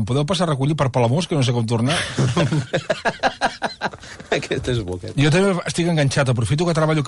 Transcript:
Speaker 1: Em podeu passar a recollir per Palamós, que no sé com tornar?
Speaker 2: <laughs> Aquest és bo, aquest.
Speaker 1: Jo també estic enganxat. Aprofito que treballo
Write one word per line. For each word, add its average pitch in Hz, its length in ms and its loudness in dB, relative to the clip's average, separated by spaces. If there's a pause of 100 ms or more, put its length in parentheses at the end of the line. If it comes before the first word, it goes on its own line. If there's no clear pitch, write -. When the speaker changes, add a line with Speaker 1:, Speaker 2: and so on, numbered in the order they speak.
Speaker 1:
Em 104 100 -2
podeu 147 160 0
passar 180 160 0
a 151 80 0
recollir 139 240 0
per 139 160 2
Palamós, 127 320 2
que 156 160 0
no - 80 -
sé 120 80 2
com 117 160 0
tornar? 123 240 2 (1200)
Speaker 2:
<laughs> - 1200 -4
Aquest - 400 -4
és 110 80 -2
bo, 90 160 -6
aquest. 101 160 -10
Speaker 1:
Jo 143 160 4
també 190 320 4
estic 170 240 -2
enganxat. 143 480 2
Aprofito 147 320 0
que 165 80 2
treballo 156 320 2